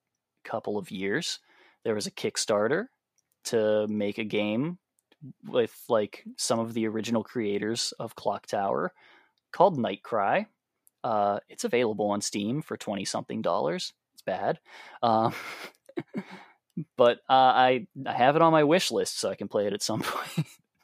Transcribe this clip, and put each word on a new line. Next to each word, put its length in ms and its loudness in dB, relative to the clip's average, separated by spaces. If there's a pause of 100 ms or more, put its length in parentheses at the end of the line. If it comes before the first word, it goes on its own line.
(460)
couple 320 -6
of 140 -8
years, 480 -4 (440)
there 120 0
was 120 -4
a 40 -12
Kickstarter 760 0 (600)
to 440 2
make 280 -2
a 60 -4
game 560 -2 (640)
with, 440 -2
like, 340 0 (140)
some 220 0
of 140 -4
the 140 0
original 360 -2
creators 760 -4
of 160 -10
Clock 320 -6
Tower 460 -2 (580)
called 260 4
Nightcry. 680 0 (560)
Uh, 360 0 (100)
it's 160 -12
available 460 0
on 100 -2
Steam 400 -4
for 160 -10
twenty 280 -6
something 360 -6
dollars. 520 -2 (200)
It's 100 -20
bad. 360 -2 (440)
Um, 300 4 (840)
<laughs> 800 -14
but, 220 6 (100)
uh, 40 2
I, 540 6 (180)
I 80 -4
have 220 6
it 60 4
on 100 6
my 120 6
wish 280 4
list 280 -2
so 100 -2
I 60 -4
can 120 -8
play 200 0
it 60 -2
at 100 -6
some 180 -2
<laughs> 20 -4
point. 440 -4 (360)